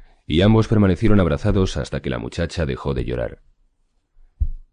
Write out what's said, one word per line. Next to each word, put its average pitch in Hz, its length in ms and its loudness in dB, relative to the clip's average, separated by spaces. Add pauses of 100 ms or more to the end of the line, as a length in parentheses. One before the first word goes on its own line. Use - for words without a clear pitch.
(260)
y 80 160 2
ambos 110 260 4
permanecieron 104 500 4
abrazados 90 600 0
hasta 69 240 -8
que 76 80 -6
la 62 80 -4
muchacha 80 480 -6
dejó 67 260 -4
de 62 140 -4
llorar. 60 360 -6 (1300)